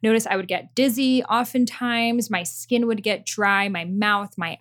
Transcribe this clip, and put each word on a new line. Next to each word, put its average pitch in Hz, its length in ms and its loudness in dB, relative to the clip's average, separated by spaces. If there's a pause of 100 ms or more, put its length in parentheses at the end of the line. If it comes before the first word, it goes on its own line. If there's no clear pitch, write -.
notice 220 240 2
I 202 80 0
would 190 140 -2
get - 260 -6
dizzy 262 480 2
oftentimes. 240 1040 0
My 185 140 -2
skin 233 460 -2
would 214 160 -2
get 196 200 -2
dry, 202 440 2
my 175 160 -4
mouth, 202 520 0
my 165 240 -6